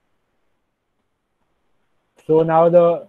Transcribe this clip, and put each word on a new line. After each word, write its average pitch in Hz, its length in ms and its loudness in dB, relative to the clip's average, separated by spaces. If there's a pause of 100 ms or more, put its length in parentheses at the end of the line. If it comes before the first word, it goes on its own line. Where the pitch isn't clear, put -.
(2250)
So 156 160 0
now 165 240 0
the 170 420 0